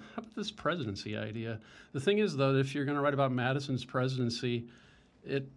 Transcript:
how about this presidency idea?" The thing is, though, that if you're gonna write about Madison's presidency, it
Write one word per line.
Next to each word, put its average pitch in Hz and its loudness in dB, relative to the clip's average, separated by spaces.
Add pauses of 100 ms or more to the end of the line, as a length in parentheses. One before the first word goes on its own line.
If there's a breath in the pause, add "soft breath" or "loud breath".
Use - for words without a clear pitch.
(160 loud breath)
how 220 -6
about - -20
this 208 -6
presidency 110 -4
idea?" 110 -6 (340 loud breath)
The 143 -2
thing 202 4
is, 202 2
though, 135 4
that 135 6
if 135 0
you're 143 0
gonna 143 0
write 143 4
about 135 4
Madison's 127 0
presidency, 123 0 (560 loud breath)
it 139 -2